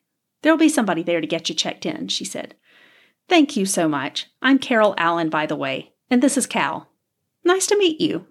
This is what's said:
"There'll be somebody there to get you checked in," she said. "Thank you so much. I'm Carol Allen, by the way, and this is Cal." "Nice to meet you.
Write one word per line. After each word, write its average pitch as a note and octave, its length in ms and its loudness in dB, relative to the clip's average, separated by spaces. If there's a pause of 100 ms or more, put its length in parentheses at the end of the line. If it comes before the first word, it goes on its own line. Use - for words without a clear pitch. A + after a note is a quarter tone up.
(420)
"There'll D#4 160 4
be D#4+ 100 6
somebody G3 360 0
there E3+ 180 -2
to D#3 60 -6
get E3 200 -4
you F3 60 -6
checked - 320 -6
in," - 220 -8
she - 180 -8
said. - 300 -12 (760)
"Thank D#4 260 4
you G3 100 0
so F#3 220 0
much. C#3+ 400 -4 (140)
I'm C4+ 160 4
Carol A3 400 2
Allen, E3+ 320 0
by D#3 160 -2
the D#3 100 -4
way, C3+ 380 -6 (160)
and B3 120 2
this - 160 2
is A#3 100 0
Cal." D#3 420 -4 (560)
"Nice F#4 220 2
to G#4 100 2
meet F4 240 0
you. E3 300 -2